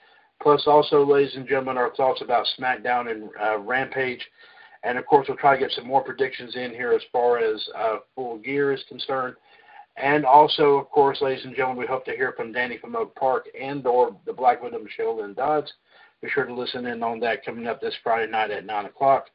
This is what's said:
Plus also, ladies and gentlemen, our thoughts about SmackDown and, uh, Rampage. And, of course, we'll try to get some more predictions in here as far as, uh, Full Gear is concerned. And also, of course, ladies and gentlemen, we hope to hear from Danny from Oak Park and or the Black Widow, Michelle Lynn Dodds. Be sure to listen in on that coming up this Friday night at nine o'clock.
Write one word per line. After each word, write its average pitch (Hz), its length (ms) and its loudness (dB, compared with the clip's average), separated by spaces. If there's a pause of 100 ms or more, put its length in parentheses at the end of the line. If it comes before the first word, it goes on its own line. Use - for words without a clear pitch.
(420)
Plus 147 240 6
also, 147 400 6
ladies 139 300 4
and 131 120 -10
gentlemen, 131 300 -2
our 120 160 0
thoughts 131 300 0
about 120 240 0 (120)
SmackDown 123 520 -2
and, 107 180 -10 (100)
uh, 107 200 0
Rampage. 127 680 -4 (560)
And, 123 140 -4
of 127 80 -6
course, 139 220 4
we'll 131 100 -6
try 143 160 4
to 131 60 0
get 123 100 -2
some - 160 -8
more 131 160 0
predictions 127 540 -6
in 123 160 -8
here 120 220 -2
as 110 180 0
far 120 260 2
as, 107 260 -2 (120)
uh, 107 220 -2 (180)
Full 120 240 -8
Gear 139 340 -2
is 135 160 -6
concerned. 131 460 -6 (640)
And 143 280 2
also, 147 540 8
of 135 100 -6
course, 139 320 4
ladies 135 240 -2
and 127 100 -14
gentlemen, 131 220 -2
we 123 80 -6
hope 131 200 -4
to 123 100 -6
hear 127 160 -2
from 117 200 -8
Danny 123 280 -4
from 120 160 -12
Oak 113 180 -6
Park 143 400 -2
and 135 320 -8
or 123 400 2
the 113 80 -6
Black 123 300 2
Widow, 117 160 -8
Michelle 113 380 -6
Lynn 101 180 -8
Dodds. 147 360 -2 (520)
Be 120 60 -8
sure 131 160 -2
to 120 100 -10
listen 123 320 -6
in 117 160 -6
on 113 160 -4
that 113 260 -2
coming 117 220 -10
up 110 120 -6
this 113 220 -6
Friday 113 300 -2
night 110 180 -2
at 95 160 -8
nine 104 200 -6
o'clock. 135 500 2